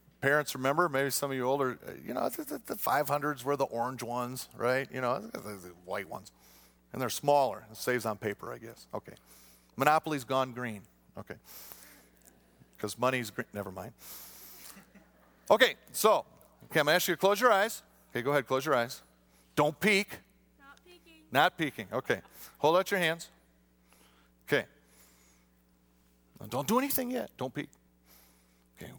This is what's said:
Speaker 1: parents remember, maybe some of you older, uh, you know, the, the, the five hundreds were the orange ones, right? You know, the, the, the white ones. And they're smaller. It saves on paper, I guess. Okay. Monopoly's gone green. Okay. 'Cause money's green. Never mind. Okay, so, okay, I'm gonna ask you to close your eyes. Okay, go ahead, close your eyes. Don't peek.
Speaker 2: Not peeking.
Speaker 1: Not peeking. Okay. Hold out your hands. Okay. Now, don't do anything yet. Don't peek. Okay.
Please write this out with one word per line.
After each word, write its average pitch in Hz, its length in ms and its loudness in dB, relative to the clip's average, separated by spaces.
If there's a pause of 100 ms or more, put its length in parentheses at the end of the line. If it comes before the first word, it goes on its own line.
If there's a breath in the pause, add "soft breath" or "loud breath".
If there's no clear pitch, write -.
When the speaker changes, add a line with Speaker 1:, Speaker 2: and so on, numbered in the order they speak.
(200)
Speaker 1:
parents 143 340 2
remember, 143 360 2
maybe 139 180 2
some 139 220 -2
of 135 60 -4
you 127 80 -2
older, 131 420 0
uh, - 60 -12 (120)
you - 80 -8
know, 262 160 0
the, 262 160 -6
the, 277 220 -10
the - 100 -6
five 139 320 0
hundreds 143 360 -2
were 143 120 0
the 135 80 2
orange 123 380 -4
ones, 123 540 -6
right? 127 360 0
You 131 80 -6
know, 127 200 0
the, 220 180 -12
the, 104 120 -10
the 90 220 -14 (140)
white 95 220 -6
ones. - 240 -14 (600 soft breath)
And - 80 -6
they're 127 80 -2
smaller. 139 600 2
It 110 80 -16
saves 123 260 0
on 107 140 -2
paper, 107 340 -6
I 120 60 -12
guess. - 340 -18
Okay. - 220 -10 (600 soft breath)
Monopoly's 151 480 2
gone 131 280 0
green. 117 300 -8 (340)
Okay. - 200 -12 (1400 loud breath)
'Cause - 180 -6
money's 123 340 0
green. - 220 -8
Never 98 200 -8
mind. 95 200 -12 (1600 loud breath)
Okay, 214 240 6 (160)
so, 208 340 4 (420)
okay, - 120 2
I'm 143 80 6
gonna 147 60 4
ask 175 160 4
you 180 60 2
to 147 40 -12
close 196 220 4
your 247 100 8
eyes. 214 320 2 (300)
Okay, 123 100 -2
go 123 80 0
ahead, 143 160 2
close 131 180 0
your 143 120 4
eyes. 120 260 -2 (540)
Don't 151 240 2
peek. 202 380 2 (420)
Speaker 2:
Not 277 240 -20
peeking. - 380 -20 (100)
Speaker 1:
Not 147 260 4
peeking. 131 340 -6
Okay. 117 280 -2 (380 loud breath)
Hold 160 180 4
out 185 140 0
your 196 100 0
hands. 170 300 -2 (1160 soft breath)
Okay. 135 180 0 (1700 soft breath)
Now, 104 80 -14
don't 127 220 -4
do 226 100 4
anything 262 320 -2
yet. 247 260 -6
Don't 131 160 -6
peek. - 160 -8 (1120 soft breath)
Okay. - 180 -14